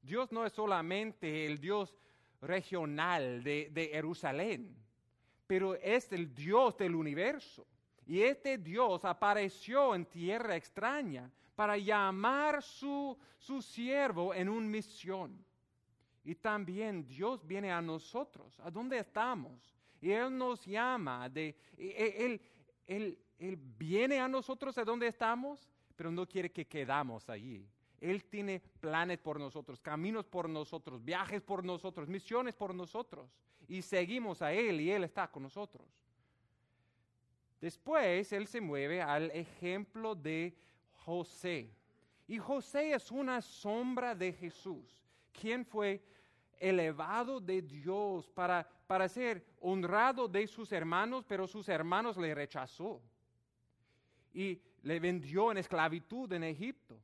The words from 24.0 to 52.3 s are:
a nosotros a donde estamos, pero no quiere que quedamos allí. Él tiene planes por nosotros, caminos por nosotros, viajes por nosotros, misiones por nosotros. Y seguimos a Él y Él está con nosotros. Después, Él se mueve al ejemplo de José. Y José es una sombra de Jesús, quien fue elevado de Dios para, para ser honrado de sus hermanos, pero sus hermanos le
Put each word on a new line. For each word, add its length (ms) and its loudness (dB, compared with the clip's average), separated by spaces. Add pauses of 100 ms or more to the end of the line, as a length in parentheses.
a 80 2
nosotros 520 -4
a 40 0
donde 220 0
estamos, 640 -2 (260)
pero 140 -6
no 180 -2
quiere 240 -2
que 140 -6
quedamos 640 -2
allí. 340 -10 (380)
Él 220 0
tiene 360 -4 (200)
planes 400 0
por 200 -4
nosotros, 420 -10
caminos 440 -2
por 240 -4
nosotros, 560 -8
viajes 380 -2
por 200 -4
nosotros, 440 -6
misiones 480 -2
por 180 -4
nosotros. 560 -8 (380)
Y 160 -6
seguimos 580 0
a 100 2
Él 300 2
y 80 2
Él 140 2
está 260 -2
con 140 -12
nosotros. 420 -12 (1800)
Después, 680 2
Él 160 -2
se 140 -6
mueve 400 0
al 300 2
ejemplo 840 -6
de 400 -4 (360)
José. 800 -6 (580)
Y 100 -6
José 560 0
es 180 -2
una 300 -2
sombra 760 -2
de 160 0
Jesús, 720 -10 (300)
quien 320 -2
fue 360 0 (560)
elevado 840 2
de 220 0
Dios 680 -2
para, 380 2 (200)
para 220 6
ser 360 -2 (140)
honrado 680 4
de 200 2
sus 240 -10
hermanos, 560 0
pero 200 0
sus 200 -8
hermanos 500 2
le 160 0